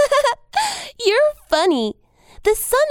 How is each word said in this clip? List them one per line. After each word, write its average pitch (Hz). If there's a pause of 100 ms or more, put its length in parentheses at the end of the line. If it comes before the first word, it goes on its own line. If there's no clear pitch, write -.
(340)
<laughs> 784
You're 554 (160)
funny. 302 (480)
The 427
sun 539